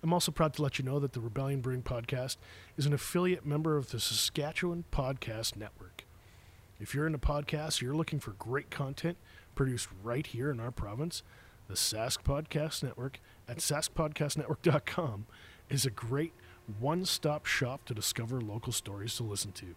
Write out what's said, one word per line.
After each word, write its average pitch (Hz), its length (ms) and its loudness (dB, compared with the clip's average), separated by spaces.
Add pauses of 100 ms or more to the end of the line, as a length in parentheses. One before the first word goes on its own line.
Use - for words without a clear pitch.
I'm 165 100 4
also 175 180 4
proud 156 240 4
to 151 80 0
let 139 160 0
you 135 60 0
know 135 160 2
that 139 140 0
the 123 60 -2
Rebellion 135 400 -2
Brewing 127 220 -2
Podcast 127 540 -2 (400)
is 139 100 4
an 147 60 6
affiliate 180 540 4
member 151 300 4
of 139 140 0
the 117 80 -4
Saskatchewan 156 920 0
Podcast 117 640 0
Network. - 480 -12 (760)
If - 160 -6
you're 147 120 4
into 156 120 2
podcasts, 147 640 2
you're 127 140 0
looking 156 260 2
for - 120 -8
great 117 380 -2
content 143 460 -2 (380)
produced 127 340 2 (140)
right 120 240 -2
here 127 240 -2
in 120 100 -2
our 117 100 -4
province, 120 520 -4 (440)
the 95 80 -8
Sask 113 480 0
Podcast 151 600 0
Network 135 360 -6 (300)
at 123 80 -6
sask 151 360 0
podcast 151 440 0
network 147 240 -2
dot 131 240 6
com 113 400 0 (460)
is 139 160 2
a 123 40 2
great 135 440 0 (440)
one-stop 151 680 2
shop - 400 2
to 123 80 -2
discover 117 460 0
local 113 320 -2
stories 101 440 -4
to 123 60 -2
listen 101 300 -2
to. 87 240 -12